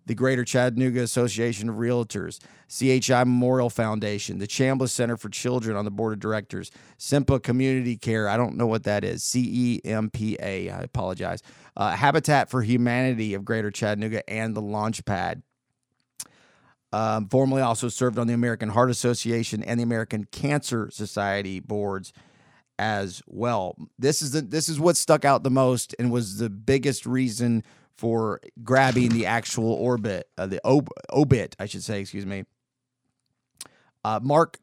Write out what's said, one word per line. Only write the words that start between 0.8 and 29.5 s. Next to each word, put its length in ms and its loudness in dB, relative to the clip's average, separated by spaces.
Association 640 0
of 80 -4
Realtors, 640 -4
C 200 0
H 220 4
I 140 6
Memorial 440 4
Foundation, 680 -4
the 80 -6
Chambliss 440 0
Center 260 -2
for 100 -10
Children 480 -2
on 80 -2
the 80 -4
board 220 -2
of 60 -8
directors, 520 -6
cempa 460 2
Community 540 0
Care. 320 0
I 80 2
don't 180 0
know 100 0
what 180 0
that 200 0
is. 180 -4
C 200 0
E 320 0
M 260 -2
P 320 -4
A. 280 -6
I 100 -8
apologize. 640 -6
Uh, 220 0
Habitat 520 4
for 120 0
Humanity 720 2
of 100 -4
Greater 280 -2
Chattanooga 580 -2
and 260 -4
the 60 -6
Launchpad. 800 -4
Um, 360 0
formerly 320 4
also 260 0
served 320 0
on 80 0
the 60 0
American 340 0
Heart 220 4
Association 760 -2
and 160 -2
the 40 0
American 420 -2
Cancer 640 -4
Society 680 -4
boards 500 -6
as 500 -4
well. 500 -4
This 240 2
is 100 -6
the, 100 0
this 260 -4
is 100 -4
what 200 4
stuck 260 4
out 200 4
the 60 2
most 480 2
and 140 0
was 260 -2
the 120 -2
biggest 560 0
reason 580 0
for 400 0
grabbing 460 4
the 180 2
actual 460 0